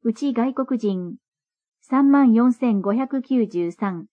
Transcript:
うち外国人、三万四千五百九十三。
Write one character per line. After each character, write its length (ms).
う 100
ち 200
外 220
国 240
人、 380
三 300
万 220
四 200
千 280
五 120
百 300
九 240
十 240
三。 420